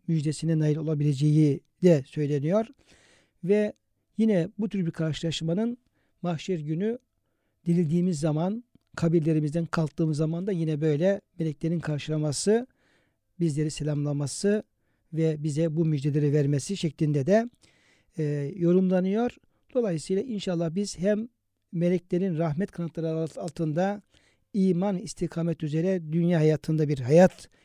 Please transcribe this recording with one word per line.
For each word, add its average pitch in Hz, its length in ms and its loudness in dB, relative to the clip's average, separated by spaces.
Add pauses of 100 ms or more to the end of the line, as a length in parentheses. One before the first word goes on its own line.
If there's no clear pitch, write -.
müjdesine 160 520 0
nail 151 180 2
olabileceği 147 840 2 (240)
de 160 220 6
söyleniyor. 151 600 -2 (800)
Ve 208 300 0 (440)
yine 202 400 2
bu 208 120 -4
tür 190 160 -2
bir 160 60 -4
karşılaşmanın 165 840 -4 (440)
mahşer 170 380 -4
günü 175 400 -4 (640)
dirildiğimiz 170 540 2
zaman, 170 440 -2 (320)
kabirlerimizden 160 720 0
kalktığımız 156 520 -2
zaman 165 300 -2
da 214 40 -2
yine 160 300 -2
böyle 160 400 2 (180)
meleklerin 160 400 -4
karşılaması, 151 880 -2 (720)
bizleri 156 320 -2
selamlaması 147 920 -2 (500)
ve 156 300 0
bize 156 320 0
bu 165 100 0
müjdeleri 147 480 0
vermesi 147 440 0
şeklinde 147 480 -2
de, 220 240 4 (680)
e, 147 380 -4
yorumlanıyor. 185 800 2 (380)
Dolayısıyla 190 500 -2
inşallah 175 520 -4
biz 196 240 -4
hem 208 280 0 (440)
meleklerin 175 640 0
rahmet 160 340 -2
kanatları 165 360 -6
alt-, 160 300 -6
altında 175 640 -4 (520)
iman, 190 440 2
istikamet 165 640 -6
üzere 160 480 -2
dünya 170 280 2
hayatında 156 480 2
bir 143 120 -2
hayat 156 500 4 (160)